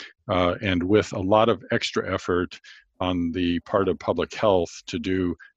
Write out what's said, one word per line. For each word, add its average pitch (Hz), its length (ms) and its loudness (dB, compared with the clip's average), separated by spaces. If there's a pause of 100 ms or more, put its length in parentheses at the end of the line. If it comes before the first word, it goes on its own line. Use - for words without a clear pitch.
(300)
uh, 90 340 2
and 92 180 0
with 98 320 2
a 113 60 -6
lot 107 300 4
of 101 120 0 (100)
extra 110 400 -2
effort 90 480 -2 (420)
on 90 320 -2
the 87 260 0
part 98 300 0
of 82 100 -2
public 90 340 -2
health 95 380 2 (160)
to 98 100 -6
do 90 380 -2 (220)